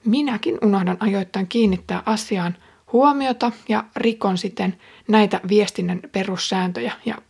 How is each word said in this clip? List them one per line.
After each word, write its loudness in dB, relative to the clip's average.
minäkin 0
unohdan 2
ajoittain -2
kiinnittää 0
asiaan -2
huomiota 2
ja 0
rikon 0
siten -4
näitä 2
viestinnän 0
perussääntöjä -4
ja -4